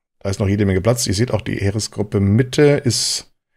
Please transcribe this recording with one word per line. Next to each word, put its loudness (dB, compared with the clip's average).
Da -6
ist -6
noch 0
jede 2
Menge 0
Platz. 0
Ihr -2
seht -2
auch, -2
die -6
Heeresgruppe -4
Mitte 4
ist, -4